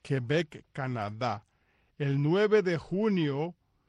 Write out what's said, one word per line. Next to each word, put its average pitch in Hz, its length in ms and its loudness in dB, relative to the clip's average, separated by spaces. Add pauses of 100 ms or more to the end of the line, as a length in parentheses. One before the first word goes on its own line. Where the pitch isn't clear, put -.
Quebec, 143 720 -2
Canadá, 113 760 -4 (540)
el 139 240 0
nueve 202 400 4
de 170 160 0
junio, 175 720 0 (360)